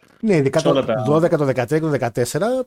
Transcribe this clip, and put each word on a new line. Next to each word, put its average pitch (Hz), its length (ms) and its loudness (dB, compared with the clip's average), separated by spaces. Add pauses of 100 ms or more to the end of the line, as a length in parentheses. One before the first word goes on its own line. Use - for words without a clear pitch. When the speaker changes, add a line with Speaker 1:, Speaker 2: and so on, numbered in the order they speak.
(220)
Speaker 1:
Ναι, 208 140 2
ειδικά 139 240 2
Speaker 2:
Σε 156 60 -4
Speaker 1:
το - 60 4
Speaker 2:
όλα 135 140 2
τα 110 180 -2
Speaker 1:
δώδεκα, 160 340 2
το 147 80 0
δεκατρία 127 320 -2
και 156 60 -2
το 160 60 -2
δεκατέσσερα, 147 760 -2